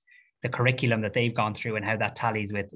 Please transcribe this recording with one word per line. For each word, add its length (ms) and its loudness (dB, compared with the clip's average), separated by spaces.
the 80 -4
curriculum 500 2
that 140 -2
they've 200 2
gone 200 0
through 240 -6
and 80 -4
how 100 0
that 220 -2
tallies 340 0
with, 240 -4